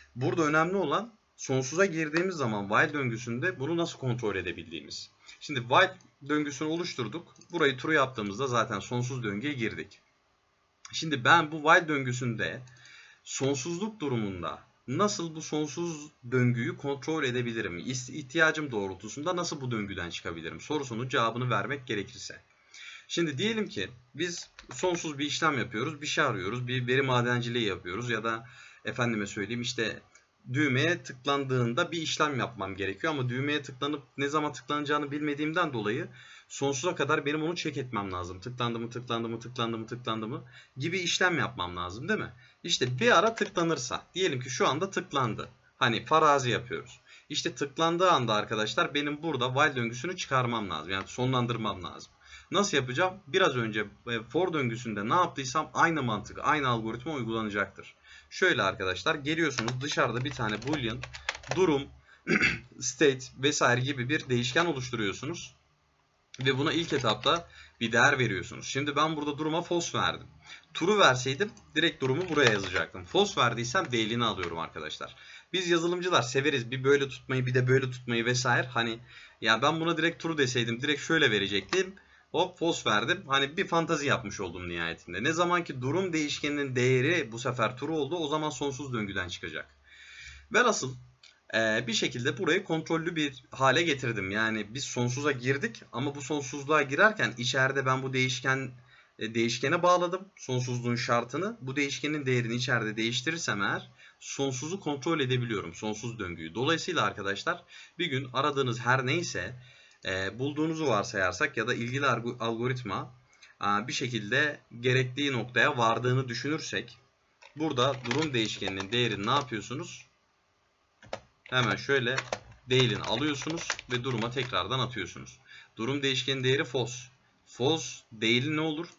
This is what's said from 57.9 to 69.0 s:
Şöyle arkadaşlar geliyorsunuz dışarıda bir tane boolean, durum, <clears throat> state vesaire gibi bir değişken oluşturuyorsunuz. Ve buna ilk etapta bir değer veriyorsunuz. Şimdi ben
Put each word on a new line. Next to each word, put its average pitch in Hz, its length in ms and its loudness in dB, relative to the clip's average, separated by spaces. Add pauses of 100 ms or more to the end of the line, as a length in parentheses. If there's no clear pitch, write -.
Şöyle 156 320 4
arkadaşlar 92 520 0
geliyorsunuz 139 640 0
dışarıda 131 440 0
bir 147 60 -4
tane 107 320 -2
boolean, 127 360 -2 (580)
durum, 160 260 4 (440)
<clears throat> - 540 0
state 135 440 2 (140)
vesaire 135 420 4
gibi 127 280 -2
bir 151 200 0
değişken 123 380 2
oluşturuyorsunuz. 123 880 -4 (920)
Ve 131 120 4
buna 147 140 2
ilk 165 200 -2
etapta 135 560 2 (320)
bir 113 120 -2
değer 131 260 6
veriyorsunuz. 98 480 -2
Şimdi 139 300 -2
ben 156 200 2